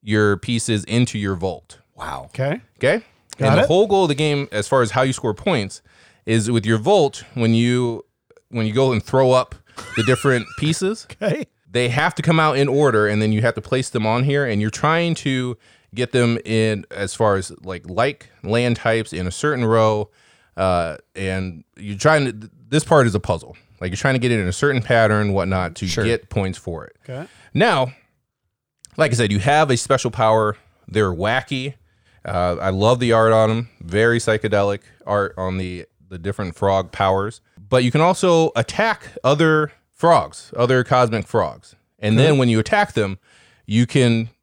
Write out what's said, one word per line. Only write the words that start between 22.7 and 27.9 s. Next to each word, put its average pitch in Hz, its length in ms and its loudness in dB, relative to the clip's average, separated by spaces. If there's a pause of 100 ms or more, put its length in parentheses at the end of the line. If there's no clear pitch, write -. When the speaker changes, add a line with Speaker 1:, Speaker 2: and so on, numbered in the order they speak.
Speaker 1:
part 139 220 4
is 101 80 0
a 104 60 0
puzzle. 78 360 -6 (240)
Like, 92 100 -6
you're 90 80 -6
trying 135 160 0
to 127 40 0
get 120 140 0
it 110 80 0
in 90 80 -2
a 90 40 -2
certain 135 280 0
pattern, 107 540 2
whatnot, 92 420 -2
to 98 100 -8
Speaker 2:
Sure. 90 180 -2
Speaker 1:
get 113 260 -4
points 95 260 -4
for 82 300 -12
it. - 100 -20 (120)
Speaker 3:
Okay. 135 200 -14 (240)
Speaker 1:
Now, 139 400 0 (1040)